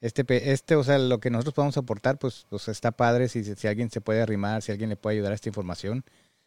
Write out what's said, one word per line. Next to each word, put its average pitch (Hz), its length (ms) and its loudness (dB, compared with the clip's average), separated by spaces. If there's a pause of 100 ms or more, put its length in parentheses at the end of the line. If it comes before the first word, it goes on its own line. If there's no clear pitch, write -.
este 123 240 -2
pe-, 127 280 2
este, 135 240 2
o 143 80 4
sea, 139 140 4
lo 127 220 2
que 127 100 -2
nosotros 123 240 -2
podamos 143 220 2
aportar, 127 420 0
pues, - 320 -6
pues 104 180 -8
está 113 220 0
padre 120 380 4
si, 113 160 -4
si 104 240 -4
alguien 110 220 -2
se 113 100 -6
puede 110 220 2
arrimar, 107 400 0
si - 100 -6
alguien 107 180 -4
le 101 60 -4
puede 107 200 -2
ayudar 101 160 0
a - 20 0
esta 107 140 -8
información, 98 560 -6 (420)